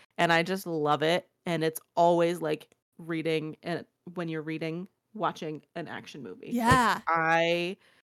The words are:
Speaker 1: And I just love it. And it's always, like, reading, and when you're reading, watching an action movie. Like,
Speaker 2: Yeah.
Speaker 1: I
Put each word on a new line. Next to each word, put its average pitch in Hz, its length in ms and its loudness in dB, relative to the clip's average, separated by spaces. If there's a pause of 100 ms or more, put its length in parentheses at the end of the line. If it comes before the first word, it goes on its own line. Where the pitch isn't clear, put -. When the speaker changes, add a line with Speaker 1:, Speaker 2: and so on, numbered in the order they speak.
(180)
Speaker 1:
And 170 140 4
I 165 120 6
just 190 240 -4
love 147 340 2
it. 165 240 2 (200)
And 165 180 0
it's 160 160 -2 (160)
always, 170 440 4
like, 156 280 -6 (300)
reading, 160 640 -4
and 170 200 -6 (300)
when 170 140 -6
you're 160 140 -6
reading, 160 440 -6 (280)
watching 160 480 -6 (120)
an 165 140 -10
action 147 340 -12
movie. - 260 -14
Like, 240 80 -6
Speaker 2:
Yeah. 233 520 4
Speaker 1:
I 165 680 2 (380)